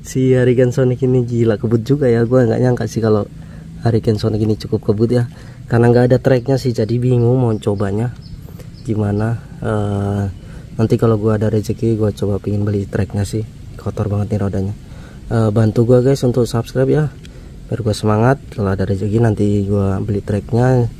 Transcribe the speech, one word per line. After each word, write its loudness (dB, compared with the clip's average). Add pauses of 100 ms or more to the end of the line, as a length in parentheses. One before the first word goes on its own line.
si 2
Hurricane 4
Sonic 2
ini 4
gila 2
kebut 0
juga 2
ya. 2
Gua 4
nggak 2
nyangka 0
sih -4
kalau 2 (640)
Hurricane 2
Sonic 0
ini 0
cukup -2
kebut 2
ya. 0 (400)
Karena 6
nggak 6
ada 4
treknya 2
sih, -2
jadi 0
bingung 2
mau 2
cobanya -2 (720)
gimana. -2 (240)
Eh, -2 (520)
nanti 2
kalau 4
gua 2
ada 0
rezeki, 0
gua 0
coba -2
pingin -2
beli 0
treknya -2
sih. -4 (320)
Kotor -4
banget -2
nih -2
rodanya. -2 (560)
Eh, 2
bantu 4
gua, 6
guys, 2
untuk 2
subscribe -2
ya, 2 (680)
biar -4
gua -2
semangat. 2
Kalau -2
ada -2
rezeki 0
nanti 2
gua 0
beli -2
treknya 0